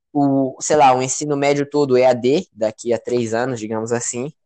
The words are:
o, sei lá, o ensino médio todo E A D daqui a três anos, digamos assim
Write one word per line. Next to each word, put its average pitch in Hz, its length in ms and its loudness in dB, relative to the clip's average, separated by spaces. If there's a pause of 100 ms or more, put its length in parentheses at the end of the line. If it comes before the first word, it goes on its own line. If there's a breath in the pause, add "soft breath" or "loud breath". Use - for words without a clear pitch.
(120)
o, 135 480 0
sei - 160 0
lá, 135 180 6
o 127 80 0
ensino 143 360 -4
médio 143 320 0
todo 139 280 2
E 127 60 4
A 127 100 6
D 131 380 0
daqui 110 400 -4
a 113 80 0
três 120 340 -4
anos, 123 260 -2
digamos 110 320 -6
assim 120 420 -6 (120)